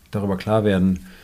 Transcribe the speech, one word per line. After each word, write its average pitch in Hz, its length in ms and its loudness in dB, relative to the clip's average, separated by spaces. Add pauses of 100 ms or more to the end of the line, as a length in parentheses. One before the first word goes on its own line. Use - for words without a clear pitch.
(100)
darüber 98 260 -4
klar 107 280 0
werden, 95 340 2 (260)